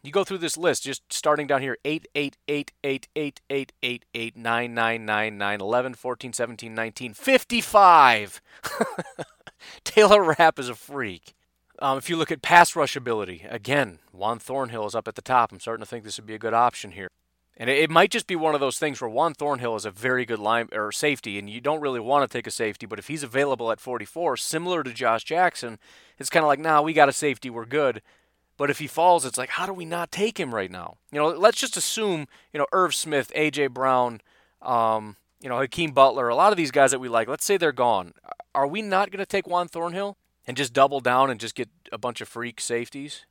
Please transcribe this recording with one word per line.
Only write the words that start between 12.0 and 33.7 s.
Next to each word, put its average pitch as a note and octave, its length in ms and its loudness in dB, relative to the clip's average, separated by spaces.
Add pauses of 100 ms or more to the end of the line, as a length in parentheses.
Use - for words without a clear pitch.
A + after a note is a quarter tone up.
you E3+ 60 -2
look D#3+ 160 -2
at D3+ 100 -6
pass E3+ 340 8
rush D3 200 0
ability, G#2 540 -6
again, A#2 500 -4 (120)
Juan G#2+ 280 -6
Thornhill A#2 480 -6
is G2+ 80 -8
up A2+ 120 -4
at A2 80 -10
the - 60 -14
top. A#2+ 300 0
I'm F#2+ 80 -20
starting A2+ 240 -10
to G2+ 60 -18
think A#2 140 -12
this G#2 140 -12
would A2 80 -18
be G#2+ 80 -12
a A2 60 -12
good A2 140 -4
option A#2 380 0
here. F#2 180 -14 (480)
And A#2 120 -4
it, C#3 100 2
it D#3 100 2
might E3+ 220 4
just A#3 160 -4
be F#3 80 -4
one D#3+ 180 0
of C#3+ 80 0
those C3 160 -2
things D3 240 -4
where B2 80 -6
Juan C#3+ 240 -2
Thornhill B2+ 420 -4
is G#2 100 -8
a G#2 60 -8
very B2 340 -2
good A2+ 140 -4
line, A2 320 0
or G#2+ 200 -4
safety, B2+ 460 -4
and G2+ 120 -12
you A2 100 -14
don't D3 220 -2
really C3+ 180 -4
wanna C3 280 2
take A#2+ 200 -8
a G#2+ 40 -10
safety, A2 340 -4
but G#2 140 -10
if - 80 -18
he's D3 160 -8
available B2 480 -2
at G#2+ 80 -4
forty-four, B2+ 580 -6
similar E3+ 460 -4
to B2+ 100 -8
Josh A2+ 300 0
Jackson, D#3+ 560 -2 (400)
it's C3+ 100 -8
kinda D#3+ 180 4
like, C#3 120 4
"Nah, D3+ 220 4
we D#3 120 -2
got D3 160 8
a C3 40 -2
safety, D3+ 360 -4
we're A#2 160 -10
good." B2+ 360 0 (560)
But C#3+ 120 0
if C#3 100 -2
he D3+ 80 -10
falls, E3+ 380 4
it's B2+ 120 -6
like, C3 120 -4
"How F3+ 160 -4
do G3 80 -6
we F3+ 120 -10
not E3+ 260 -6
take G#3 280 -4
him C3+ 140 -4
right F#2+ 180 -2
now?" F2+ 260 -14 (140)
You D3 80 -6
know, D3+ 100 4
let's F3+ 300 2
just B3 180 -4
assume, F3+ 500 -2 (260)
you D3+ 60 -6
know, C#3+ 120 0
Irv F3+ 220 2
Smith, D3 420 -2
A D3+ 140 2
J C#3 180 0
Brown, B2 540 0 (400)